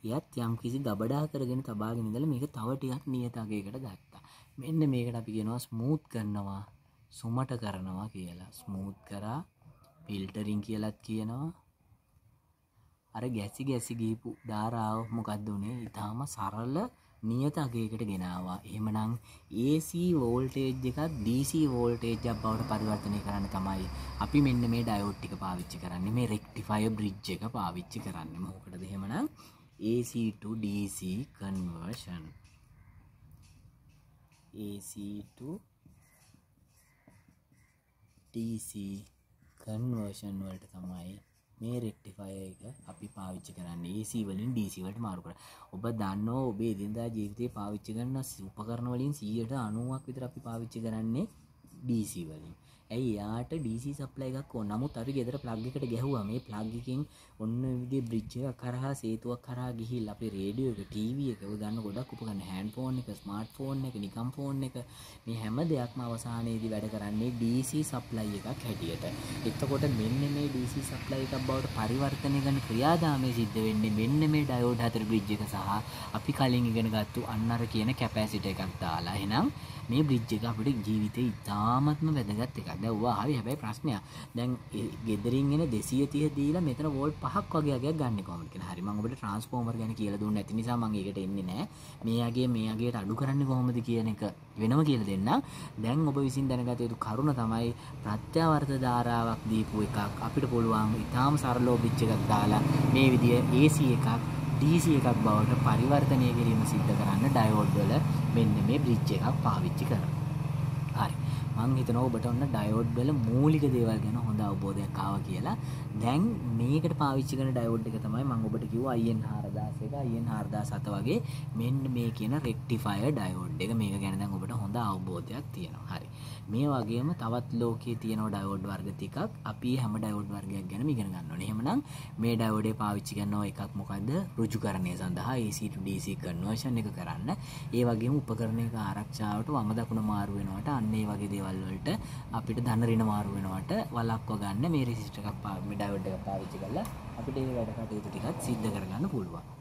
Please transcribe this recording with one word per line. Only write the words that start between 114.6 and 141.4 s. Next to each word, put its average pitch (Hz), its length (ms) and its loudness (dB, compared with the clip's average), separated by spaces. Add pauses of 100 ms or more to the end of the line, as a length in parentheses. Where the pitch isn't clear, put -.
ආවා - 240 0
කියලා. 185 280 0 (460)
දැන් 127 200 4 (360)
මේකට 156 420 4
පාවිච්චි 135 380 2
කරන 135 180 2
ඩයෝඩ් 113 340 2
එක 110 140 -2
තමයි 110 260 0
මං 113 180 2
ඔබට 110 240 0
කිව්වා 123 240 2
අයි 117 180 4
එන් 110 160 0
හාරදාස් 107 460 -2 (100)
එක, 110 160 -4
අයි 113 180 0
එන් 113 140 0
හාරදාස් 104 420 -2
හත - 180 -4
වගේ 113 240 2 (420)
මෙන්න 127 200 2 (160)
මේ 117 220 2
කියන 110 160 0 (120)
rectifier 107 580 0 (140)
ඩයෝඩ් - 460 -2
එක. 107 160 0
මේක 98 220 2
ගැන 95 180 0
දැන් 101 180 -2
ඔබට 92 140 -4 (100)
හොඳ 101 220 -2
අවබෝධයක් 95 720 -4
තියෙනවා. - 420 -6
හරි. - 120 -8 (440)
මේ 127 200 4
වගේම 120 360 0 (120)
තවත් 123 280 0 (120)
ලෝකයේ 117 420 0
තියෙන 110 180 0 (140)
ඩයෝඩ් 98 360 -2
වර්ග 95 220 -4
ටිකක් - 240 -6 (360)
අපි - 180 -2 (120)
හැම 107 200 0
ඩයෝඩ් 104 320 -4
වර්ගයක් 98 360 -6
ගැනම 110 240 -2
ඉගෙන 104 180 0
ගන්න 85 200 -8
ඕනේ. 90 160 -6
එහෙමනම් 123 320 0 (420)
මේ 117 140 4
ඩයෝඩ් 110 340 2
එක 104 120 -2
පාවිච්චි 104 360 -2
කරනවා 104 320 0
එකක් 101 300 -6
මොකද්ද? 101 300 -4 (280)
ඍජුකරණය 101 640 0
සඳහා 90 340 -2 (100)
ඒ 107 140 0
සී 107 140 -4
to 98 80 -6
ඩී 95 240 -2
සී 95 180 -4
කන්වර්ෂන් 110 600 -2
එක 104 60 -2 (100)
කරන්න. 87 320 -4 (480)
ඒ 123 100 6
වගේම 117 320 2
උපකරණයක 113 640 -2
ආරක්ෂාවට 104 720 -2
වම 110 220 0
දකුණ 113 240 0 (100)
මාරු 101 260 -2
වෙනවට 98 380 -4
අන්න 110 240 0
ඒ 107 100 2
වගේ 101 240 -2
දේවල් 95 320 -4